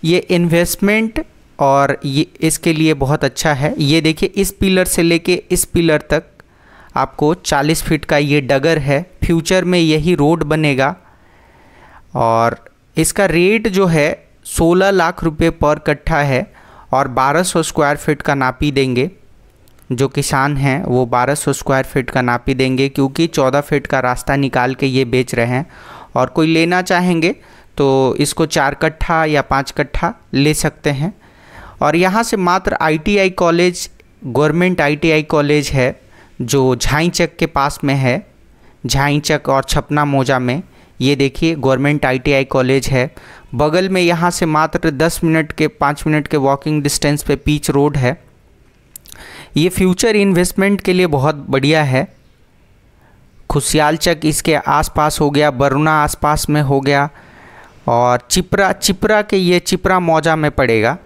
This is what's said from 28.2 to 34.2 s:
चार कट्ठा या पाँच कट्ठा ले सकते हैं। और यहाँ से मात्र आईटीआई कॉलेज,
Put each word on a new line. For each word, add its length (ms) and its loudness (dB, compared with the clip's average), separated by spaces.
चार 260 0
कट्ठा 520 -2
या 180 0
पाँच 260 -2
कट्ठा 440 -4
ले 220 2
सकते 360 -4
हैं। 220 -4
और 160 0
यहाँ 260 2
से 140 -2
मात्र 440 0
आईटीआई 520 0
कॉलेज, 560 0